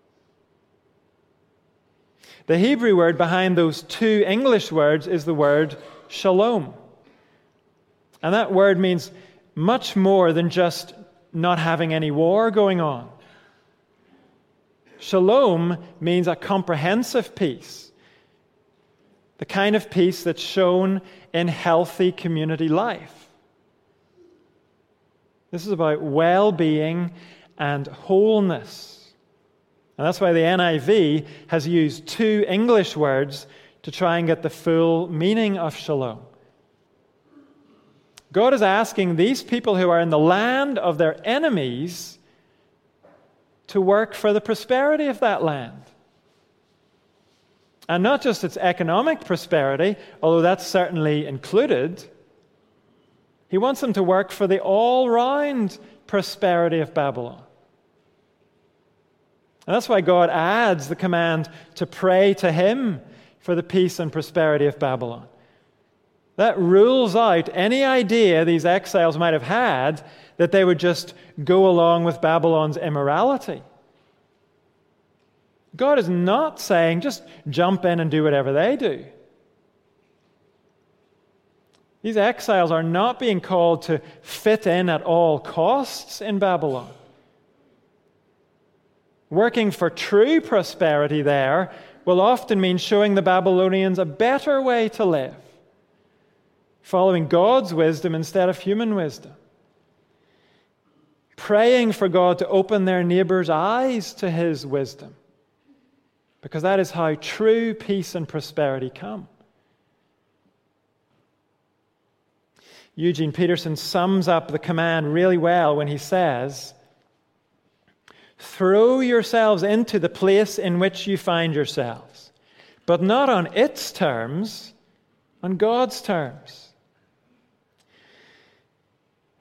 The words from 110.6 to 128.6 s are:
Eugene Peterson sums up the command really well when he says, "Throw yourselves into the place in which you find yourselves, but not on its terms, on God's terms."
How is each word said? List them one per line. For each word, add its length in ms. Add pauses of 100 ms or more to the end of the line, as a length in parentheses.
Eugene 380
Peterson 440
sums 500
up 240
the 80
command 540
really 260
well 380
when 100
he 120
says, 760 (1600)
"Throw 640
yourselves 600
into 360
the 100
place 500
in 200
which 280
you 100
find 380
yourselves, 800 (540)
but 160
not 260
on 260
its 380
terms, 800 (680)
on 140
God's 460
terms." 720 (2750)